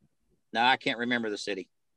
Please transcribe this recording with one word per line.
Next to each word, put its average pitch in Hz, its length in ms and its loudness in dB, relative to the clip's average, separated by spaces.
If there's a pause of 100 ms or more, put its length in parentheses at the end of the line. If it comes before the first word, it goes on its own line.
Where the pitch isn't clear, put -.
(520)
No, 113 100 2
I 127 140 6
can't 123 220 -2
remember 120 320 0
the 104 80 -4
city. 95 300 -6 (280)